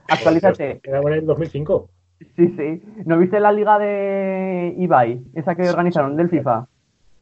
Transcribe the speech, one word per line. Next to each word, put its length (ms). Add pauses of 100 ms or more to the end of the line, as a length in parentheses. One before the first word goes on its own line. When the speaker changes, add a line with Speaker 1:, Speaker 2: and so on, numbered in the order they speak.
Speaker 1:
Actualízate. 720
Speaker 2:
Era 180
en 120
el 140
dos 120
mil 100
cinco. 400 (480)
Speaker 1:
Sí, 200
sí. 260 (220)
¿No 140
viste 220
la 120
liga 260
de 1000
Ibai? 440 (120)
Esa 200
que 140
organizaron 480
del 120
fifa. 380 (560)